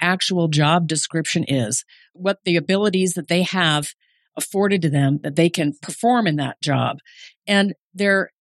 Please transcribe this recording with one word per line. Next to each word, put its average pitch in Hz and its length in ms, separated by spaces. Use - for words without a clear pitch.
actual 180 480
job 156 360
description 160 600
is, 127 400
what 190 320
the 175 140
abilities 185 560
that 160 160
they 175 140
have 160 500
afforded 196 460
to 165 80
them 139 340
that 135 140
they 170 120
can 151 320
perform 240 460
in 151 80
that - 260
job. 135 380
And 202 280
their 196 480